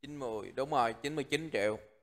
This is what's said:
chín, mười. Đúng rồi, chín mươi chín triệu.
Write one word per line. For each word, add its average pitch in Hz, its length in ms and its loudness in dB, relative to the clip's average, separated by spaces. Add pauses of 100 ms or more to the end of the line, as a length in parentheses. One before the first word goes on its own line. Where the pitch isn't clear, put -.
chín, 147 160 -12
mười. 113 360 -6
Đúng 139 180 -2
rồi, 120 220 4 (100)
chín 147 120 -2
mươi 147 100 0
chín 151 280 -2
triệu. 107 260 4 (240)